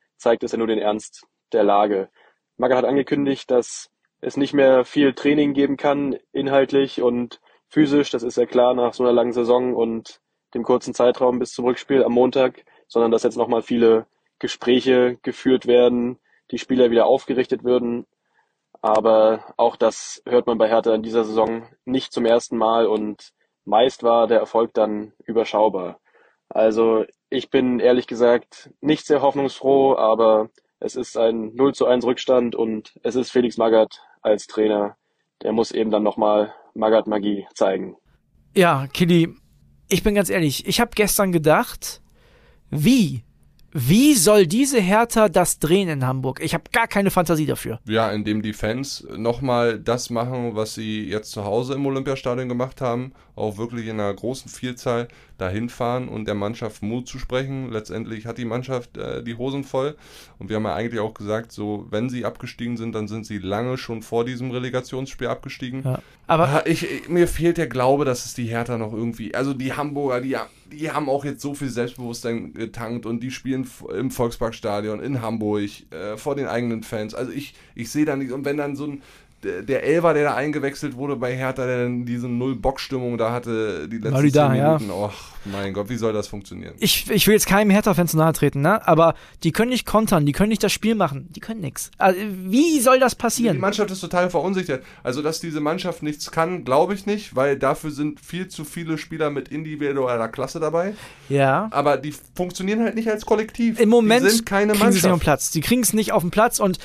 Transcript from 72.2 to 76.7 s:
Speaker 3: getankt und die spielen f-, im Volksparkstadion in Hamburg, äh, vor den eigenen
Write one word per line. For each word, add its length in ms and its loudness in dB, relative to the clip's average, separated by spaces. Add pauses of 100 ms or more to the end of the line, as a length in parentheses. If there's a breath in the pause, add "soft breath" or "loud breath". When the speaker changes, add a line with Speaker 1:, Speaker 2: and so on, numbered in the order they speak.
Speaker 3:
getankt 540 -10
und 140 -4
die 100 -8
spielen 320 -6
f-, 220 -14 (140)
im 120 -4
Volksparkstadion 920 -6
in 200 -6
Hamburg, 480 -4 (200)
äh, 280 -10
vor 180 -6
den 100 -6
eigenen 360 -4